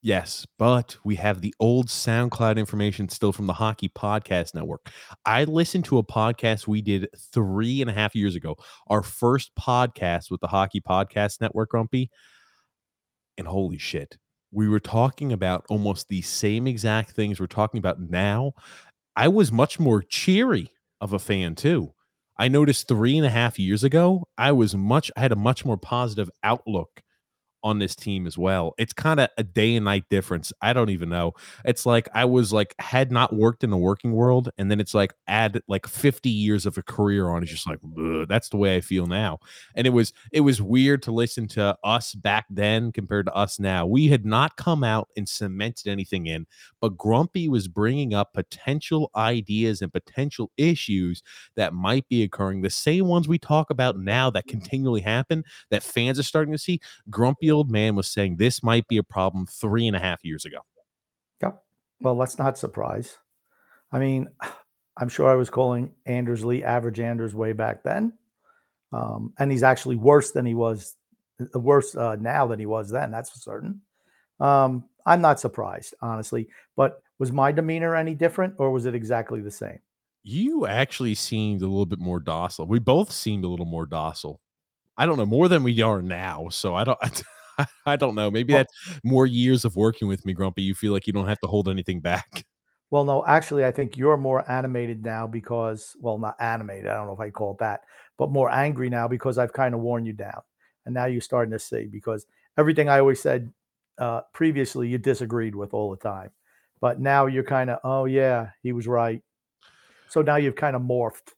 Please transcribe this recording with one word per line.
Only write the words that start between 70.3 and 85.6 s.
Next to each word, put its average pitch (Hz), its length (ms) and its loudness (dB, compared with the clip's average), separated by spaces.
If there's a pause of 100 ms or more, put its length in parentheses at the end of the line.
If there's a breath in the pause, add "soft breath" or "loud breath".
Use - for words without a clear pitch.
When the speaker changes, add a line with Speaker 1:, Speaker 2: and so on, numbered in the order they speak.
Speaker 2:
than 127 140 -2
he 117 100 0
was, 113 420 -4 (580)
uh, 131 40 -2
worse, 139 360 4
uh, 117 220 -2
now 123 300 0
than 113 120 -4
he 107 80 -8
was 107 240 -4
then. 127 200 -4
That's 113 200 -10
for 123 80 -20
certain. - 420 -12 (580)
Um, 135 460 2 (200)
I'm 170 160 6
not 151 180 4
surprised, 95 640 -8
honestly, 113 480 -6 (260 soft breath)
but 135 260 2 (180)
was 131 120 -2
my 139 200 4
demeanor 160 440 0
any 160 200 -2
different 170 440 0
or 135 120 2
was 123 140 0
it 120 100 -2
exactly 113 460 -4
the 101 100 -10
same? - 280 -12 (440)
Speaker 1:
You 208 440 -2
actually 117 480 0
seemed 107 460 -2
a 95 60 -2
little 98 180 0
bit 87 140 -6
more 87 200 -4
docile. 82 480 -6
We 110 120 2
both 143 320 2
seemed 101 340 -4
a - 20 -4
little 87 180 -6
more 82 200 -6
docile. 78 560 -8 (560)
I 131 80 2
don't 160 120 2
know, 110 100 2
more 147 220 4
than 165 140 4